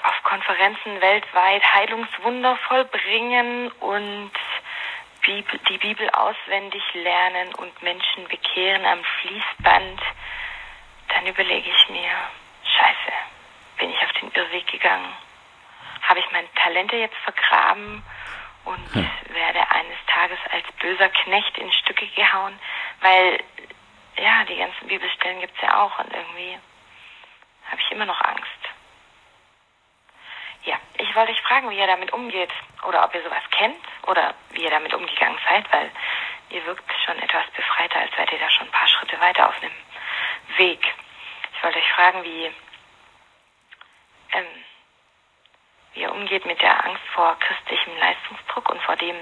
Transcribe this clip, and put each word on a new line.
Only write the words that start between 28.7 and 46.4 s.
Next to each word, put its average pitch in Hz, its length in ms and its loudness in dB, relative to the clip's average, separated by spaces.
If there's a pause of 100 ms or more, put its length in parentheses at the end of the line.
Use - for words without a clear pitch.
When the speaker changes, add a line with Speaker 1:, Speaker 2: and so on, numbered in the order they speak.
Speaker 1:
Ja, - 120 -2 (220)
ich - 180 -4
wollte 226 160 4
euch 214 80 -2
fragen, 254 300 2
wie 196 80 -6
ihr 196 80 2
damit 185 260 0
umgeht 208 380 -6 (360)
oder 180 160 2
ob - 120 2
ihr 170 80 -4
sowas - 280 -4
kennt 233 300 0 (260)
oder 175 280 2 (160)
wie - 120 -6
ihr 165 80 -2
damit 156 220 0
umgegangen 175 460 0 (100)
seid, 196 240 4
weil - 180 2 (600)
ihr 170 160 -8
wirkt 185 180 -8 (220)
schon - 120 -2
etwas - 260 0 (120)
befreiter, - 420 0
als - 160 -2
seid - 160 0
ihr - 80 -2
da - 120 0
schon - 160 4
ein - 60 -12
paar - 160 4
Schritte - 320 2
weiter - 280 6
auf - 140 -2
einem - 100 -8 (840)
Weg. 180 220 4 (760)
Ich - 60 -6
wollte 165 160 0
euch 165 140 2
fragen, 180 320 6
wie, 165 260 -6 (1800)
ähm, 180 120 -2 (1500)
wie - 80 -10
ihr - 100 -4
umgeht 190 320 -4